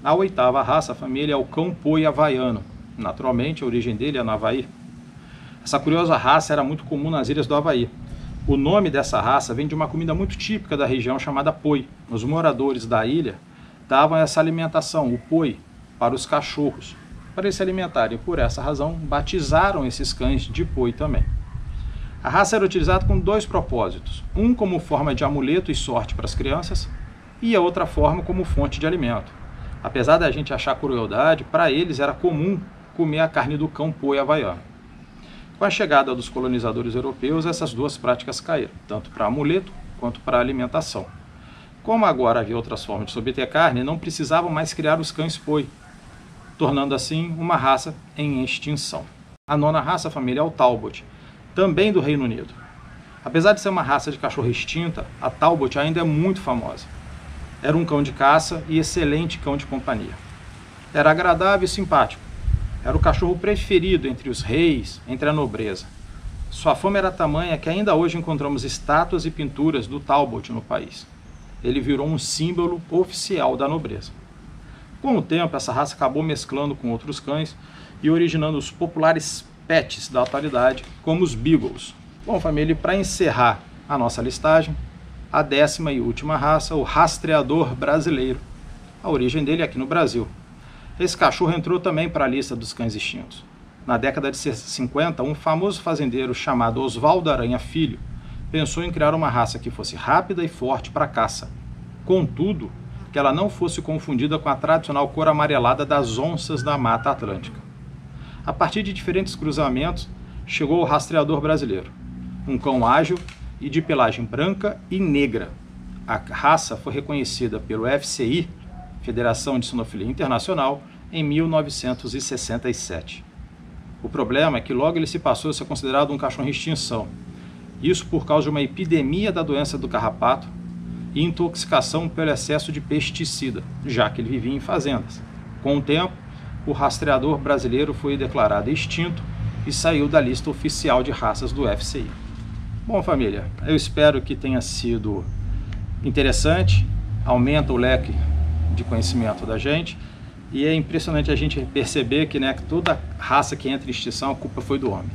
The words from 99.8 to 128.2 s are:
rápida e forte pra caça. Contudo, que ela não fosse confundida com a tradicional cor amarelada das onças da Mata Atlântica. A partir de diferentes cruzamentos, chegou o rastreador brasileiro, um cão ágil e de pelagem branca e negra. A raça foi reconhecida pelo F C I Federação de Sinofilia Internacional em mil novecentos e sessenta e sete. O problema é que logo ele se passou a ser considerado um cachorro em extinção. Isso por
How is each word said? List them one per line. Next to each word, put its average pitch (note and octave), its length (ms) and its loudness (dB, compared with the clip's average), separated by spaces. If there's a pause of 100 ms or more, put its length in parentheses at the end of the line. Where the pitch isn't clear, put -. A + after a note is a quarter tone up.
rápida F3 480 2
e D#3+ 60 -2
forte - 420 -2
pra C#3+ 160 0
caça. - 440 -2 (560)
Contudo, F3+ 640 0 (420)
que D3 60 0
ela C#3+ 120 6
não F#3+ 200 2
fosse - 320 -2
confundida D3+ 560 0
com D3+ 100 -2
a C#3 60 2
tradicional C#3+ 540 2
cor D#3 200 2
amarelada C#3+ 560 4
das C3+ 340 2
onças D#3 440 -2
da D3 160 0
Mata A#2 320 2
Atlântica. G2+ 500 -6 (840)
A - 60 -2
partir F3+ 300 0
de G3 100 -4
diferentes F#3 420 -2
cruzamentos, D3 720 -2 (380)
chegou D#3 340 2
o D#3+ 40 4
rastreador D3 580 2
brasileiro, C3+ 480 0 (580)
um C3 80 0
cão B2+ 300 2
ágil D#3 320 4 (420)
e C#3 80 -6
de D#3 140 2
pelagem B2 420 2
branca F#3+ 560 -2 (100)
e F#3 80 -2
negra. C#3+ 520 2 (560)
A A2+ 100 -2
raça - 580 2
foi A2+ 200 -8
reconhecida B2+ 640 -4
pelo A2 260 -4
F C#3 200 0
C - 180 -4
I D#3 420 -2 (400)
Federação A#2+ 500 0
de A#2+ 100 0
Sinofilia A2+ 420 -6
Internacional C3+ 720 0 (300)
em E3 100 -2
mil D3+ 240 2
novecentos C#3+ 680 -2
e C3+ 80 -6
sessenta B2 480 -4
e A#2+ 60 0
sete. - 500 -10 (800)
O - 60 -8
problema C3+ 500 2
é - 20 0
que - 140 -6
logo D#3+ 240 2
ele D#3 80 2
se E3+ 140 -4
passou D3+ 320 0
a - 20 -4
ser - 100 -6
considerado C#3 480 0
um C3+ 60 -4
cachorro C#3 300 -4
em - 20 -2
extinção. A#2+ 560 -4 (720)
Isso F3 260 2
por D#3+ 200 -2